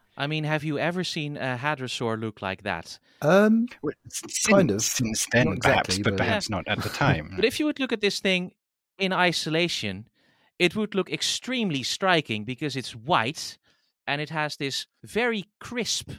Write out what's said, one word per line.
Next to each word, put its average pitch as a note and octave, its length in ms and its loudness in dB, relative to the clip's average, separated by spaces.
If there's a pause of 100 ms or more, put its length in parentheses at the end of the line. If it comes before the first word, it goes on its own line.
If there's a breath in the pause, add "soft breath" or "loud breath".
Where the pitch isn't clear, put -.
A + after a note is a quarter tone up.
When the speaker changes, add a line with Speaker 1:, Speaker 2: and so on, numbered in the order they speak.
(160)
Speaker 1:
I C#3 120 -2
mean, D#3 160 -2
have D3+ 180 0
you D3+ 160 -2
ever F3 240 0
seen D3 340 -4
a B2+ 240 -4
hadrosaur B2+ 600 -2
look A2 200 -6
like F#2+ 220 -4
that? F2 380 -6 (200)
Speaker 2:
Um, G#3+ 460 6 (160)
Speaker 3:
Well, - 120 -4 (120)
s-, - 400 -6
Speaker 2:
kind G3 240 6
of. G2+ 100 0
Speaker 3:
since, - 120 0 (300)
since - 100 -2
then, A#2+ 160 6
Speaker 2:
Not F#2+ 140 -2
Speaker 3:
perhaps, A#2+ 260 4
Speaker 2:
exactly, F#2+ 160 0
Speaker 3:
but A2+ 120 4
Speaker 2:
but - 80 -2
Speaker 3:
perhaps G#2+ 240 0
Speaker 1:
Yeah. G#2 80 -2
Speaker 3:
not - 120 -4
at G2+ 140 -2
the G#2+ 80 -4
time. F2 420 2
Speaker 1:
<laughs> G2 40 -10
But - 80 2
if B3+ 140 2
you D4+ 80 0
would D4 140 -2
look B3+ 120 -2
at A3 80 -4
this G3+ 200 0
thing F3+ 320 0 (440)
in F#3+ 160 0
isolation, D#3+ 920 0 (540)
it F3 160 4
would G#3 180 -2
look F#3+ 160 0
extremely F#3 720 -2
striking D3 640 0
because B2+ 320 -4
it's - 180 -8
white B2 640 -2 (480)
and C#3+ 140 -2
it D3+ 100 -8
has D3+ 260 -4
this C#3 300 -6 (160)
very A3+ 420 -2 (140)
crisp - 600 -6